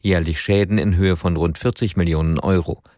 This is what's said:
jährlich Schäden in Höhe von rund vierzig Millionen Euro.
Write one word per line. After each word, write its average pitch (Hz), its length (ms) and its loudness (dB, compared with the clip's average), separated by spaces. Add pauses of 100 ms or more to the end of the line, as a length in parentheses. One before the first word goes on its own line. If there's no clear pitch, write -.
jährlich 85 360 0
Schäden 101 380 0
in 92 220 2
Höhe 95 160 4
von 85 220 -2
rund 80 220 -2
vierzig - 380 -2
Millionen 80 440 0
Euro. - 420 -2 (160)